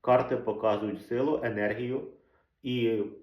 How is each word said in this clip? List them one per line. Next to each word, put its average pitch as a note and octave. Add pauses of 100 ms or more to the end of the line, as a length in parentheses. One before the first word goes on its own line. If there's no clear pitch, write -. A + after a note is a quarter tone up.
карти B2+
показують G#2
силу, C3+
енергію A#2 (560)
і A#2 (200)